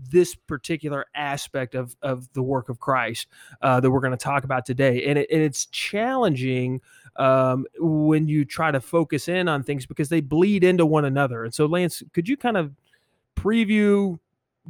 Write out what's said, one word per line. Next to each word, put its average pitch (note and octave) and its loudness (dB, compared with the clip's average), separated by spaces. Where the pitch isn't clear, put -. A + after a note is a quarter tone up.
this E3+ 2
particular D3 -8
aspect C#3 -6
of, B2+ -6
of B2+ -6
the C3 -4
work B2+ -2
of A#2+ -10
Christ, B2 -2
uh, B2+ 4
that C3 4
we're C3+ 2
gonna B2+ -2
talk C#3 -4
about C3 -4
today. B2+ 0
And C#3+ 0
it, - 0
and D#3+ 2
it's D3 -2
challenging, C3 -2
um, C3 2
when D#3 2
you D3+ 2
try D#3+ -2
to C#3 0
focus D#3+ -2
in F3+ 0
on C#3+ 0
things C#3 -6
because - -4
they E3 0
bleed F3 2
into F3+ 6
one D3+ 4
another. C3+ 0
And A2+ -8
so, D3+ 2
Lance, F3 -2
could F3 -2
you C#4 -2
kind A#3 -2
of D#3 -2
preview, G3+ 2